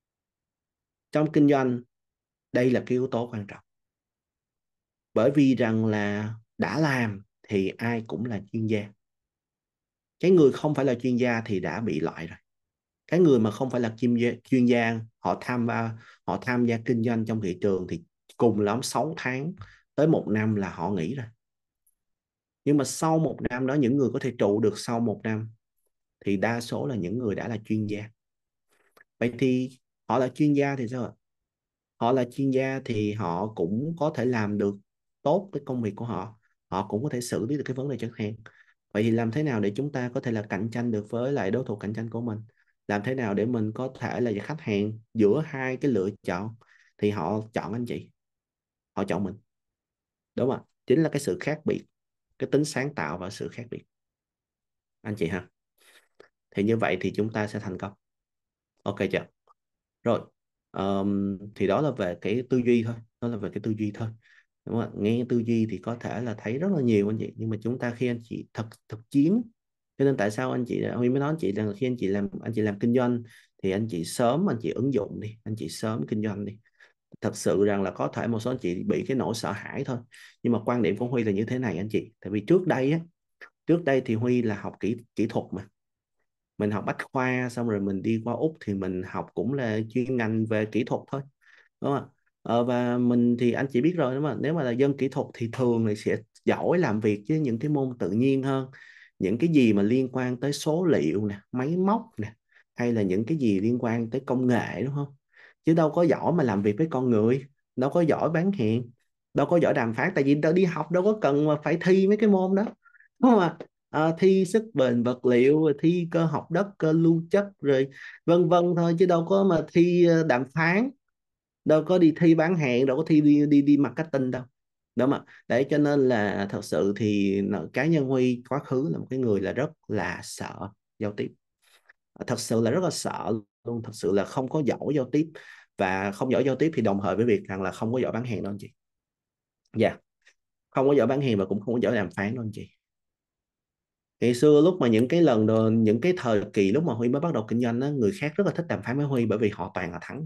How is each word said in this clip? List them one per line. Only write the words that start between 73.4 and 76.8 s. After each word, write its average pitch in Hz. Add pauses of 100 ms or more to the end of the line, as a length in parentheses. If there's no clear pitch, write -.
thì 95
anh 104
chị 85
sớm, 139
anh 117
chị 80
ứng 131
dụng 98
đi, 110
anh 110
chị -
sớm 117
kinh 110
doanh 104
đi. 104 (640)